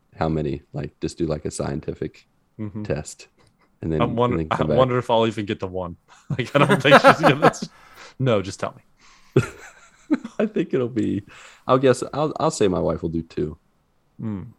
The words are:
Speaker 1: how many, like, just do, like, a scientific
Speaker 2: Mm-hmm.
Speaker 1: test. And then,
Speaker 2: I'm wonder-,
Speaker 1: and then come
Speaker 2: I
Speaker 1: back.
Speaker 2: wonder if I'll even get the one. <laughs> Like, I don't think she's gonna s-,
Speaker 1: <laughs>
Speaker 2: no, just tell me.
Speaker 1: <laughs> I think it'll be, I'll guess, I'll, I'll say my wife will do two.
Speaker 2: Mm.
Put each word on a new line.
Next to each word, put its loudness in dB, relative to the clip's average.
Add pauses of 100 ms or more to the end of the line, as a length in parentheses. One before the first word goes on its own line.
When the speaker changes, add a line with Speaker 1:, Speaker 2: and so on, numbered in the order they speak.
(160)
Speaker 1:
how -2
many, -4 (100)
like, -10
just -8
do, -2
like, -4
a -6
scientific -8 (320)
Speaker 2:
Mm-hmm. -10
Speaker 1:
test. -8 (540)
And -6
then, 0
Speaker 2:
I'm -2
wonder-, 0
Speaker 1:
and -4
then 0
come -2
Speaker 2:
I -2
Speaker 1:
back. 2
Speaker 2:
wonder 2
if -6
I'll 2
even -4
get -6
the -8
one. -8
<laughs> -20 (240)
Like, -6
I 4
don't 2
think 8
she's 6
gonna 2
s-, 0 (260)
Speaker 1:
<laughs> -20
Speaker 2:
no, 2
just -10
tell -6
me. -4
Speaker 1:
<laughs> -8
I 0
think -4
it'll 0
be, -2 (440)
I'll 6
guess, 4 (120)
I'll, -2
I'll 2
say 2
my 2
wife -2
will -4
do -4
two. -6 (640)
Speaker 2:
Mm. -8 (100)